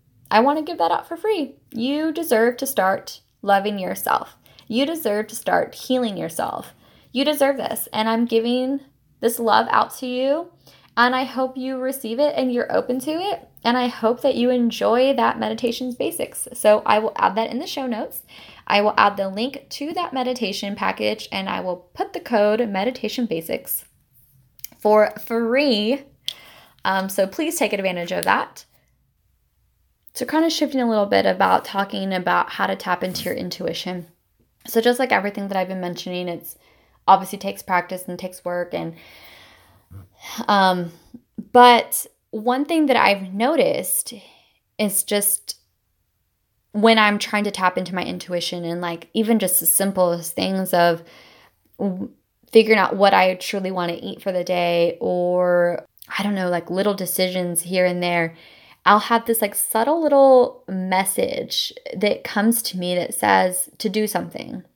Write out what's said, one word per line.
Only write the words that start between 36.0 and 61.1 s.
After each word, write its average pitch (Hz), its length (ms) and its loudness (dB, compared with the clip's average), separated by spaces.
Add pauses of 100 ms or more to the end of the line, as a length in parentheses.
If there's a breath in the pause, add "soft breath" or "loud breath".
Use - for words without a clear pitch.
it's 170 280 -10 (500 soft breath)
obviously 190 300 4
takes 196 260 -8
practice 180 460 -4
and 175 100 -8
takes - 280 -14
work, 175 260 -6
and, 165 220 -8 (1500 loud breath)
um, 185 420 2 (640 soft breath)
but 247 540 8 (240)
one 240 340 -2
thing 311 220 2
that 262 100 4
I've 190 380 2
noticed 226 800 0 (640 loud breath)
is 202 260 -2
just - 540 -4 (1120)
when 220 260 6
I'm 208 220 4
trying 208 240 -2
to 208 80 -4
tap 185 260 0
into 180 160 -6
my 180 80 -4
intuition, 175 640 -6
and, 170 160 -4
like, 170 340 -8
even 220 240 2
just 190 220 0
the - 60 -4
simplest 180 680 0
things 185 400 -2
of 170 300 4 (760 loud breath)
w-, 190 320 -4 (400)
figuring 220 300 6
out 190 160 0
what 196 180 6
I 185 220 4
truly 190 340 -6
wanna 175 300 -4
eat - 200 -12
for 196 120 -4
the 180 100 -2
day, 175 580 0
or, 180 880 0 (320)
I 196 60 -2
don't 208 100 0
know, 185 140 -2
like, 175 220 -2
little 190 240 0
decisions 180 680 -2
here 180 240 0
and 180 160 -2
there, 170 320 -2 (500 loud breath)
I'll 202 140 6
have 226 260 0
this, 226 160 0
like, 208 140 -2
subtle 285 480 0
little 269 640 6
message - 1080 -2 (240)